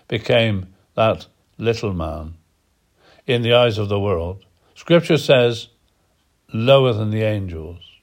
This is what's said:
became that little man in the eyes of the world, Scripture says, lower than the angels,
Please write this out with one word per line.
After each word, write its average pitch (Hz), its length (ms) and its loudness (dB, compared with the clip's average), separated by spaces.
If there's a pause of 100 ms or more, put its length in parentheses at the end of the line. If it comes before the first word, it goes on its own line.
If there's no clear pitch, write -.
became 110 600 -2 (260)
that 110 320 0 (320)
little 113 360 -4
man 80 420 -8 (920)
in 120 160 0
the 117 120 0
eyes 120 260 4
of 101 100 -4
the 101 100 0
world, 92 460 -4 (300)
Scripture 165 420 2
says, 123 520 2 (840)
lower 127 400 4
than 107 180 -4
the 110 120 -2
angels, 90 560 -6 (240)